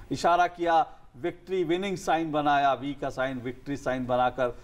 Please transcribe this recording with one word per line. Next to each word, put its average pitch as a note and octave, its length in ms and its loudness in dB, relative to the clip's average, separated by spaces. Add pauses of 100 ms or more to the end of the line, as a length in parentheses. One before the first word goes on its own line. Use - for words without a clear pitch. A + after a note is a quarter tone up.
(120)
इशारा F3 360 4
किया, E3+ 400 2 (340)
विक्ट्री F3 420 -4
विनिंग F3+ 340 0
साइन E3 340 0
बनाया, C#3+ 420 4
वी C3+ 200 -4
का C3+ 160 -6
साइन, C3 300 -4
विक्ट्री B2+ 380 -8
साइन B2+ 280 -2
बनाकर B2+ 580 0